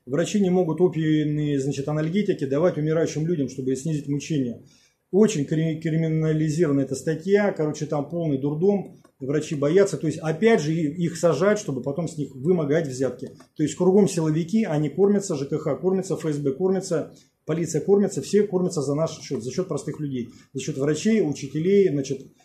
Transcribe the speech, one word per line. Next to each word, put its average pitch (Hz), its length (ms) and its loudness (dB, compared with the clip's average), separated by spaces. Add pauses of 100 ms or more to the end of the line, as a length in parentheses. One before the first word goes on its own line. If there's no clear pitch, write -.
врачи 165 340 0
не 190 80 2
могут 180 320 2
опийные, 151 800 2
значит, 139 260 -4
анальгетики 160 600 0
давать 151 320 4
умирающим 156 480 0
людям, 147 240 0
чтобы 131 260 -2
снизить 143 320 -4
мучения. 139 540 -4 (480)
Очень 190 340 4
кри-, 160 340 0
криминализирована 156 1000 0
эта 131 140 -2
статья, 190 580 0
короче, 151 320 -2
там 143 240 -4
полный 160 300 -2
дурдом, 156 580 0 (240)
врачи 147 340 -2
боятся. 160 440 4
То 165 80 -4
есть, 151 140 -2
опять 160 420 2
же, 151 100 -2
и-, 165 320 -2
их - 140 -4
сажают, 180 420 2
чтобы 131 220 -6
потом 147 260 -4
с - 80 -16
них 143 180 -6
вымогать 156 540 0
взятки. 127 480 -6 (200)
То 156 60 -2
есть, 143 140 -2
кругом 185 320 6
силовики, 165 560 0
они 151 240 0
кормятся, 196 480 2
Ж 139 80 -4
К 147 140 -4
Х 143 180 -2
кормится, 185 380 -2
Ф - 100 -6
С 151 140 -2
Б 143 140 -2
кормится, 180 600 -2 (300)
полиция 160 380 -4
кормится, 196 400 2
все 202 220 2
кормятся 180 360 -2
за 139 140 -2
наш 156 260 -2
счет, 117 240 -8
за 127 80 -8
счет 175 160 -4
простых 151 320 -8
людей, 131 300 -6 (240)
за 135 60 -8
счет 143 180 -6
врачей, 156 440 2
учителей, 165 680 2
значит, 139 320 -4 (220)